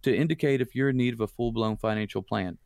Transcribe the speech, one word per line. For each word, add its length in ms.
to 120
indicate 460
if 120
you're 180
in 40
need 180
of 60
a 80
full-blown 480
financial 460
plan. 440